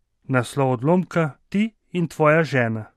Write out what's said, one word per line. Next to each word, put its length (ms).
Naslov 440
odlomka: 580
Ti 220
in 160
tvoja 340
žena. 420